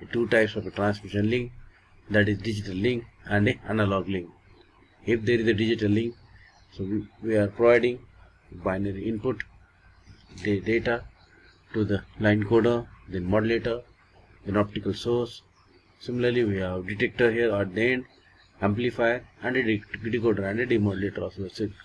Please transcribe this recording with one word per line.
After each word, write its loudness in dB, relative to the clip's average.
two 0
types 4
of -6
a -8
transmission 0
link, -2
that 4
is 0
digital -6
link 0
and 4
a 0
analog 0
link. -4
If 0
there 4
is 2
a 4
digital 2
link, 2
so -8
we, -4
we 0
are 4
providing 4
binary -4
input, -4
the 0
data 0
to 0
the 0
line 2
coder, 2
then -6
modulator, 0
then 0
optical -2
source. -4
Similarly, 0
we 0
have -4
detector 2
here 2
at -2
the 2
end, -4
amplifier 0
and -2
a 0
de-, 0
decoder 0
and -4
a 0
demodulator 0
also -8
sy-, -6